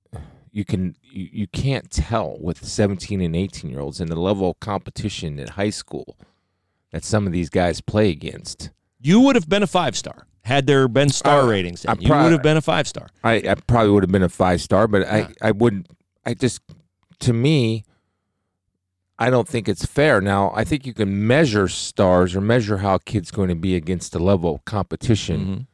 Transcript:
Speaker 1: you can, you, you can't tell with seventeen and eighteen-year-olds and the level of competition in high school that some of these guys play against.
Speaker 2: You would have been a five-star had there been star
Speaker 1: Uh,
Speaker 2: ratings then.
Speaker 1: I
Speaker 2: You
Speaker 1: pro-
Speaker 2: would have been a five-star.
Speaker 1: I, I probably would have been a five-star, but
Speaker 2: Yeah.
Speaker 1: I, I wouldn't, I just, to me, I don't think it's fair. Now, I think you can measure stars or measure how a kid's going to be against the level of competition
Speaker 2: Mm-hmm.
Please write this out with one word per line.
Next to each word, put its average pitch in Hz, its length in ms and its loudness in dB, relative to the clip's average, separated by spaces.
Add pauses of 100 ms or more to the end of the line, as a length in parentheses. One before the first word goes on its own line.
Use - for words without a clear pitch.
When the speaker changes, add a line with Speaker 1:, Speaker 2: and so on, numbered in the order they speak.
(520)
Speaker 1:
you 104 120 -6
can, 92 380 -4
you, 90 300 -14
you 101 160 -6
can't - 420 -4
tell 98 500 -4
with 82 240 -8
seventeen 98 560 -2
and 85 160 -2
eighteen-year-olds 76 640 -6
and 82 100 -6
the 82 100 -6
level 95 300 0
of - 100 -8
competition 95 800 -8
in 62 100 -12
high 104 220 -4
school - 460 -12 (760)
that 78 120 -10
some 104 220 0
of 90 60 -4
these 85 180 -2
guys 87 300 0
play 107 300 0
against. - 600 -10 (300)
Speaker 2:
You 170 200 4
would 269 160 6
have 160 120 -2
been 202 140 2
a 185 40 0
five-star - 600 -4 (160)
had 131 240 0
there 135 220 4
been 135 220 2
star 143 320 2
Speaker 1:
Uh, 127 60 4
Speaker 2:
ratings 90 340 -2
then. 113 160 -2
Speaker 1:
I - 20 -14
Speaker 2:
You - 80 0
Speaker 1:
pro- 143 140 6
Speaker 2:
would 160 100 6
have 156 100 2
been 156 140 4
a 156 60 0
five-star. - 460 -4 (160)
Speaker 1:
I, 113 100 4
I 101 200 0 (120)
probably 113 240 4
would 101 140 6
have 90 80 2
been 98 100 4
a 87 60 4
five-star, 92 600 2
but 101 140 2
Speaker 2:
Yeah. 104 260 -2 (140)
Speaker 1:
I, 110 60 0
I - 20 4
wouldn't, 104 380 2 (360)
I 120 100 -4
just, - 260 -2 (580)
to 120 140 0
me, 117 520 0 (1300)
I 117 120 0
don't 120 180 2
think 110 200 -4
it's 98 160 -2
fair. 139 360 2
Now, 101 340 0
I 110 100 0
think 135 220 -4
you 120 80 -10
can 101 320 0
measure 113 420 4
stars 90 680 2
or 98 40 -2
measure 107 380 2
how 95 160 0
a 90 60 0
kid's - 300 -6
going 98 180 -2
to 87 80 0
be 90 180 -2
against 85 380 -4
the - 80 -4
level 87 340 2
of - 100 -12
competition 101 760 -4
Speaker 2:
Mm-hmm. 95 200 -6 (140)